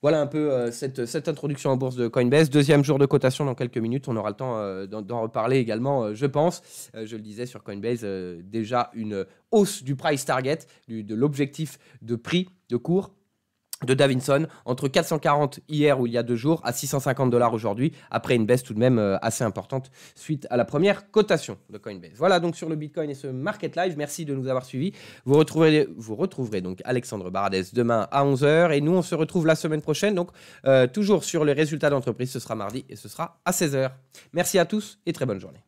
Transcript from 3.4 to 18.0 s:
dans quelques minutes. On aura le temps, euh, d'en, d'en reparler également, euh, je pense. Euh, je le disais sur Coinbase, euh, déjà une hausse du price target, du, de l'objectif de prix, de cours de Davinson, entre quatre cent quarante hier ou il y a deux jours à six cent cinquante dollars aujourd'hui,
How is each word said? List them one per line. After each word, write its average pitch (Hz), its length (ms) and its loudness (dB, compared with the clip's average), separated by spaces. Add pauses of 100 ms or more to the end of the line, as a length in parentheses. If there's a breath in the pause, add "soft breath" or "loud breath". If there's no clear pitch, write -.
dans 127 80 -2
quelques 123 240 -4
minutes. 117 280 -4
On 120 100 -2
aura 104 140 -2
le 101 60 -8
temps, 123 220 -6
euh, 98 280 -6
d'en, 107 140 -10
d'en 113 220 -6
reparler 113 360 0
également, 120 460 0
euh, 107 100 -4
je 127 120 -4
pense. 147 680 -2
Euh, 110 120 -10
je 113 100 -12
le 107 60 -12
disais 110 240 -10
sur 120 180 -16
Coinbase, 107 400 -4
euh, 90 400 -8
déjà 113 500 -2
une 104 300 -6 (260 soft breath)
hausse 208 320 2
du 135 120 -4
price 143 320 -2
target, 131 320 0 (300 soft breath)
du, 110 160 -8
de 104 100 -8
l'objectif 143 640 -2 (240 soft breath)
de 117 140 -4
prix, 180 320 -2 (200)
de 120 80 -4
cours 180 380 -2 (720)
de 127 80 2
Davinson, 135 540 2 (180 loud breath)
entre 127 240 -2
quatre 165 200 2
cent 160 100 -2
quarante 147 500 0
hier 147 320 4
ou 123 60 0
il 117 60 -4
y 120 40 0
a 117 60 2
deux 120 140 -2
jours 147 280 0
à 123 80 -2
six - 140 -6
cent 139 140 -2
cinquante 135 280 0
dollars 120 240 4
aujourd'hui, 117 400 -2 (180 loud breath)